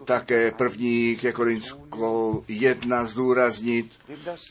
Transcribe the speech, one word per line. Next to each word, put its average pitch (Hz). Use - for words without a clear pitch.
také 120
první 117
ke 120
Korinskou 113
jedna 120
zdůraznit, 117